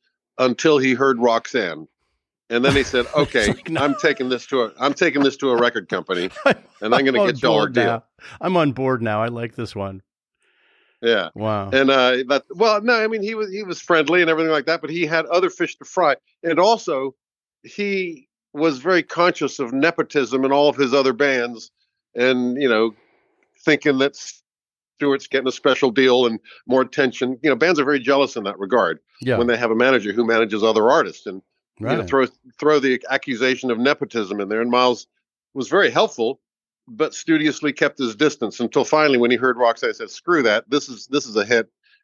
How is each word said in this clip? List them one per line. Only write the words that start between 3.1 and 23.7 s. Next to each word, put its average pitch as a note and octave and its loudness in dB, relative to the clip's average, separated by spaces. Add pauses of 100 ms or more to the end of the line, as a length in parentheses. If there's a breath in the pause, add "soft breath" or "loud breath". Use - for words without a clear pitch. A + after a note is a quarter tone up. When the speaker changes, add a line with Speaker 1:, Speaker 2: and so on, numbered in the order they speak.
Speaker 1:
"Okay, C3+ 0
Speaker 2:
like, - -4
no. D#3+ -4
Speaker 1:
I'm C#4+ 0
taking C#3 0
this B2+ -4
to C3 -2
a, G#2+ -4
I'm C#3 -2
taking C#3+ 0
this C3+ 0
to C3+ -2
a B2 2
record A#2 0
company, F#2 -4
Speaker 2:
<laughs> D5+ -4
Speaker 1:
and - -2
I'm C3 2
gonna C3+ 2
Speaker 2:
I'm G3+ 2
Speaker 1:
get - -6
Speaker 2:
on - -8
Speaker 1:
y'all A#2+ 0
a G#2+ 4
Speaker 2:
board G2+ -2
Speaker 1:
deal." A#2+ 2
Speaker 2:
now. A#2 -2 (360 loud breath)
I'm F3+ -2
on D3+ 2
board B2+ -2
now. G#2+ -2
I A#2 -2
like A#2 -10
this A#2 -10
one. F#2+ -10 (1000)
Speaker 1:
Yeah. G#2 0
Speaker 2:
Wow. G#2 -4
Speaker 1:
And, C3+ 4
uh, B2+ 4 (100)
that, C#3 0
well, G#3+ 2
no, A#3 2
I A3 0
mean, A3 -4
he G#3+ -6
was, G#3+ -6
he G#3 -10
was F3 -10
friendly E3 2
and E3 2
everything D#3+ 0
like D3+ -2
that, E3 -2
but D#3+ -10
he E3+ -4
had D#3+ -2
other F3 0
fish - -6
to D3 -20
fry. D#3+ 0 (300)
And E3 0
also, D#3 0 (480)
he F#3 -6 (260)
was D3 0
very E3+ 0
conscious F3 0
of A#2+ -4
nepotism C3+ 0
in C3+ 0
all C#3+ 4
of C3 0
his C3 0
other C3+ 4
bands B2 -2 (440)
and, B2 0
you C#3 2
know, A2 2 (680)
thinking D3 2